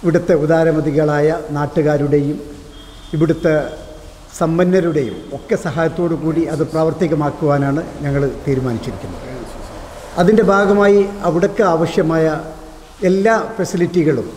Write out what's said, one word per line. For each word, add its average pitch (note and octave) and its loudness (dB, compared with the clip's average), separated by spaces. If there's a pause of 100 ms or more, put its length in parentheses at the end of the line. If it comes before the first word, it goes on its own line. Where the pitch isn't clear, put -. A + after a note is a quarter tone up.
ഇവിടുത്തെ F3 2 (100)
ഉദാരമതികളായ D#3 2 (200)
നാട്ടുകാരുടെയും D3 2 (760)
ഇവിടുത്തെ D#3+ 2 (840)
സമ്പന്നരുടെയും E3 2 (220)
ഒക്കെ - -2
സഹായത്തോടു E3 0
കൂടി D#3+ 0 (120)
അത് D3 0
പ്രാവർത്തികമാക്കുവാനാണ് D3 0 (220)
ഞങ്ങൾ C#3 0 (200)
തീരുമാനിച്ചിരിക്കുന്നത്. B2+ -4 (960)
അതിൻ്റെ G#3 6
ഭാഗമായി G3+ 4 (280)
അവിടേക്ക് F#3+ 2
ആവശ്യമായ D#3+ 2 (840)
എല്ലാ G3 2 (200)
ഫെസിലിറ്റികളും E3 0